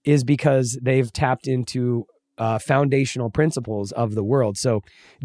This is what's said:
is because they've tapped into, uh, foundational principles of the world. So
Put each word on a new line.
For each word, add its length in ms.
is 180
because 580
they've 300
tapped 360
into, 580
uh, 220
foundational 720
principles 640
of 240
the 80
world. 340
So 260